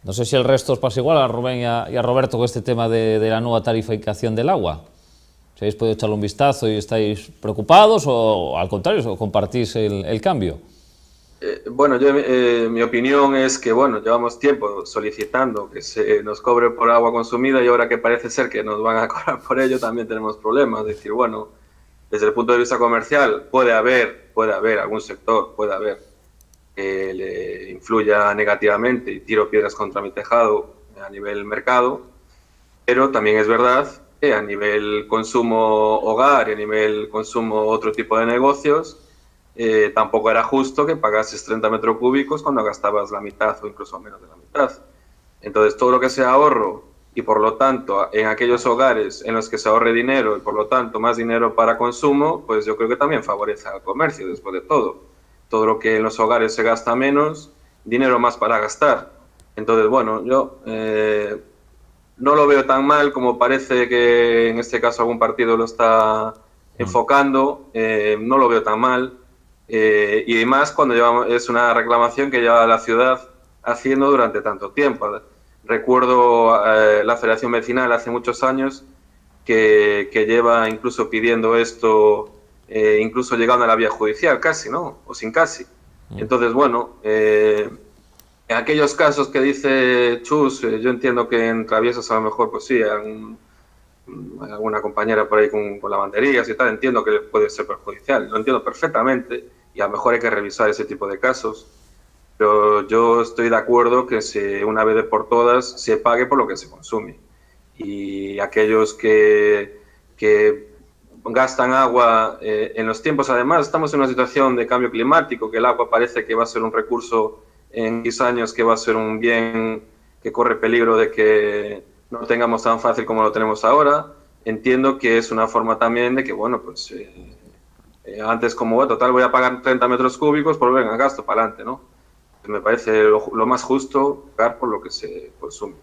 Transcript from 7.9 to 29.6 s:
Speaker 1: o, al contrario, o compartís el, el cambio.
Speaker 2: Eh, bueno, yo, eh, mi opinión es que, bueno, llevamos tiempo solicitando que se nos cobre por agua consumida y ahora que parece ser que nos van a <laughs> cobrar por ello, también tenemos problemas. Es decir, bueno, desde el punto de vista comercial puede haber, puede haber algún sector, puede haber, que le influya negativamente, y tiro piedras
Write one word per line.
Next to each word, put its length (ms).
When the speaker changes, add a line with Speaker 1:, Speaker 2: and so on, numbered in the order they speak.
Speaker 1:
o, 540
al 100
contrario, 420
o 60
compartís 580
el, 300
el 160
cambio. 380
Speaker 2:
Eh, 300
bueno, 260
yo, 160
eh, 560
mi 140
opinión 520
es 220
que, 140
bueno, 280
llevamos 380
tiempo 480
solicitando 880
que 100
se 400
nos 200
cobre 280
por 220
agua 200
consumida 520
y 40
ahora 220
que 80
parece 320
ser 200
que 140
nos 200
van 140
a 100
<laughs> 20
cobrar 320
por 180
ello, 200
también 280
tenemos 300
problemas. 440
Es 160
decir, 140
bueno, 360
desde 160
el 60
punto 200
de 60
vista 180
comercial 720
puede 240
haber, 600
puede 180
haber 240
algún 240
sector, 540
puede 180
haber, 240
que 400
le 560
influya 640
negativamente, 760
y 100
tiro 280
piedras 240